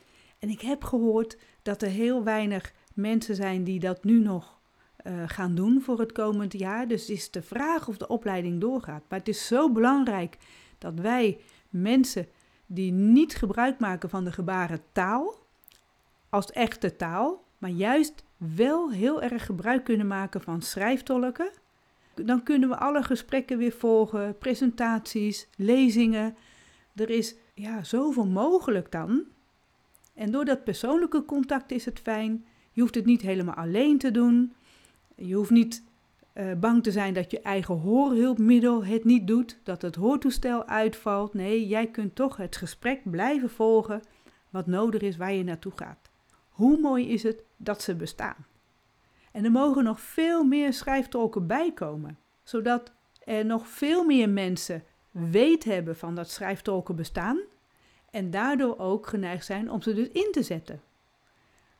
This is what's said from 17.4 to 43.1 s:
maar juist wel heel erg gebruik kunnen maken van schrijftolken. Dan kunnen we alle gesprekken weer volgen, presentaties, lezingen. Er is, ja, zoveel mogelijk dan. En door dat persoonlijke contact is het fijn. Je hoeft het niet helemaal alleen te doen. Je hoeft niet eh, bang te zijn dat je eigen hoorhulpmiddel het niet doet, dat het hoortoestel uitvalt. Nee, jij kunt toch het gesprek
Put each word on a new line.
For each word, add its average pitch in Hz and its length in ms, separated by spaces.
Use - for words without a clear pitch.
maar 185 120
juist 247 540
wel 254 540
heel 240 320
erg 240 240
gebruik 220 380
kunnen 214 220
maken 196 340
van 170 220
schrijftolken. 254 880
Dan 240 280
kunnen 269 260
we 247 80
alle 285 260
gesprekken 262 560
weer 233 140
volgen, 220 680
presentaties, 233 1160
lezingen. 220 800
Er 220 160
is, 226 240
ja, 208 300
zoveel 247 420
mogelijk 202 640
dan. 185 320
En 214 160
door 277 140
dat 269 200
persoonlijke 302 600
contact 277 460
is 247 140
het 233 140
fijn. 220 460
Je - 80
hoeft 233 140
het 226 100
niet 233 180
helemaal 185 320
alleen 220 440
te 269 120
doen. 240 440
Je 185 180
hoeft 202 160
niet 233 320
eh, 190 180
bang 220 300
te 220 100
zijn 196 220
dat 175 160
je 214 100
eigen 196 340
hoorhulpmiddel 233 1120
het 220 200
niet 233 220
doet, 233 360
dat 175 200
het 170 120
hoortoestel 240 720
uitvalt. 208 680
Nee, 208 320
jij 214 200
kunt 220 280
toch 262 220
het 175 200
gesprek 240 540